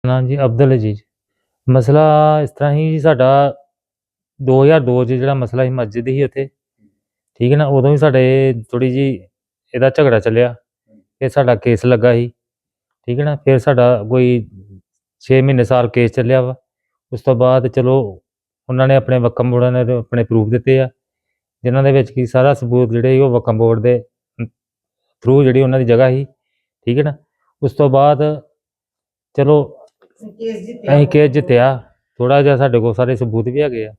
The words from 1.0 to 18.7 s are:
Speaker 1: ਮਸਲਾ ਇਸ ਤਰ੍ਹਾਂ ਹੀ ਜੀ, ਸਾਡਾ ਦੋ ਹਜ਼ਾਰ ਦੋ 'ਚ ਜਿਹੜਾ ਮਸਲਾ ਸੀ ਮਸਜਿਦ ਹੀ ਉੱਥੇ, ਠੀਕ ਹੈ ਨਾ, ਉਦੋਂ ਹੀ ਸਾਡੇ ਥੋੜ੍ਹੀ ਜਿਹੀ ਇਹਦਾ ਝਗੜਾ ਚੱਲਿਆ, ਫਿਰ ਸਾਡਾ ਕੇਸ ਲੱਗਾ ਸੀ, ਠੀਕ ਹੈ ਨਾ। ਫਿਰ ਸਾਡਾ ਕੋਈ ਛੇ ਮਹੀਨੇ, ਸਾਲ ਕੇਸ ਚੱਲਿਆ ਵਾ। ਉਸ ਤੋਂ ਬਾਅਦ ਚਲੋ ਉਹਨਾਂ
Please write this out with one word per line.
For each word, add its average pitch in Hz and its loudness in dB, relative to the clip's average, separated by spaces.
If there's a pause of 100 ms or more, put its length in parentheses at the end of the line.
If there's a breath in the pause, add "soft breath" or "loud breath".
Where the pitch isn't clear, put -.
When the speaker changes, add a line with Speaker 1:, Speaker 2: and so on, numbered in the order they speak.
Speaker 1:
ਮਸਲਾ 131 2 (360)
ਇਸ 135 -6
ਤਰ੍ਹਾਂ 147 -4
ਹੀ 156 -2
ਜੀ, 160 -4
ਸਾਡਾ 139 2 (880)
ਦੋ 131 2
ਹਜ਼ਾਰ 156 4
ਦੋ 123 0
'ਚ - -8
ਜਿਹੜਾ 131 -4
ਮਸਲਾ 127 -4
ਸੀ 127 -2
ਮਸਜਿਦ 120 -6
ਹੀ 135 -2
ਉੱਥੇ, 135 -6 (920)
ਠੀਕ 123 0
ਹੈ 147 2
ਨਾ, 151 0
ਉਦੋਂ 139 2
ਹੀ 151 2
ਸਾਡੇ 131 2 (180)
ਥੋੜ੍ਹੀ 127 -2
ਜਿਹੀ 135 -2 (600)
ਇਹਦਾ 131 0
ਝਗੜਾ 131 2
ਚੱਲਿਆ, 117 0 (680)
ਫਿਰ 131 -4
ਸਾਡਾ 123 0
ਕੇਸ 117 -2
ਲੱਗਾ 123 2
ਸੀ, 120 -2 (800)
ਠੀਕ 123 -4
ਹੈ 147 -4
ਨਾ। 147 -4
ਫਿਰ 135 0
ਸਾਡਾ 123 2
ਕੋਈ 123 0 (720)
ਛੇ 131 2
ਮਹੀਨੇ, 135 2
ਸਾਲ 123 0
ਕੇਸ 117 -2
ਚੱਲਿਆ 127 0
ਵਾ। 127 -6 (560)
ਉਸ 120 -12
ਤੋਂ 135 0
ਬਾਅਦ 127 2
ਚਲੋ 127 0 (760)
ਉਹਨਾਂ 131 0